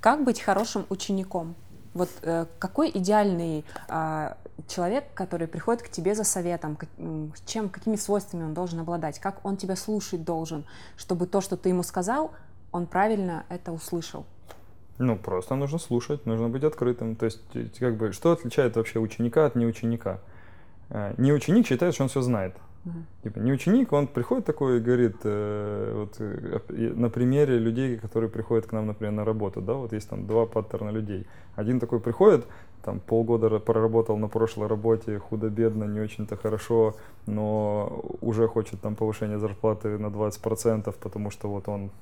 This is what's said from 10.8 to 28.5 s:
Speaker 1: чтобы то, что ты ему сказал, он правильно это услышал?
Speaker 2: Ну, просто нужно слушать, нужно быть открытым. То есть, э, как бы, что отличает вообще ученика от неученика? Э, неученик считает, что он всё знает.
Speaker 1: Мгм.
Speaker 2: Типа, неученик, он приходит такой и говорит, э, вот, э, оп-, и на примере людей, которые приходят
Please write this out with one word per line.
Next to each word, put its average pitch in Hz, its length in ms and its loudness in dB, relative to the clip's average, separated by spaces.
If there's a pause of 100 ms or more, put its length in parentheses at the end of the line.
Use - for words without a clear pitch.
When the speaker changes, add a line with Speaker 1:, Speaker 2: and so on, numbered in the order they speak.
Speaker 1:
чтобы 180 300 -2
то, 196 140 2
что 185 160 -4
ты 185 140 0
ему 180 120 4
сказал, 233 480 0 (420)
он 175 140 -2
правильно 185 600 2
это 180 240 -8
услышал? 160 520 -6 (760)
Speaker 2:
Ну, 123 180 2
просто 92 400 -2
нужно 143 220 -2
слушать, 139 480 -2
нужно 113 220 0
быть 131 160 -2
открытым. 123 520 0
То 113 100 0
есть, - 140 -2 (140)
э, 120 120 -4 (140)
как 120 160 2
бы, 107 160 0
что - 200 4
отличает 127 440 2
вообще 113 240 0
ученика 117 460 2
от 127 100 2
неученика? 117 640 0 (720)
Э, 104 280 -4
неученик 147 480 6
считает, 156 280 4
что 139 100 2
он 131 40 0
всё 135 140 0
знает. 104 300 0 (320)
Speaker 1:
Мгм. 170 220 -8 (160)
Speaker 2:
Типа, 107 180 -6
неученик, 165 520 4
он 147 140 4
приходит 226 400 0
такой 139 320 4
и - 20 4
говорит, 120 440 4
э, 104 720 -2
вот, 107 240 -6
э, 101 360 -4
оп-, - 160 -6
и 113 160 0
на 117 220 2
примере 127 480 4
людей, 117 400 0
которые 110 320 0
приходят 113 360 0